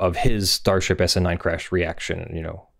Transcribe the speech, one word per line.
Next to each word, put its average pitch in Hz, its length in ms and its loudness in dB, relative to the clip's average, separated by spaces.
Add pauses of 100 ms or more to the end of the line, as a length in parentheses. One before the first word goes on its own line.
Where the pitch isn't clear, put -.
of 90 160 2
his 104 340 2
Starship - 500 2
S 90 160 2
N 92 60 4
nine 87 160 0
crash 82 320 -4
reaction, 85 640 -2
you 82 80 -4
know, 82 240 -10 (140)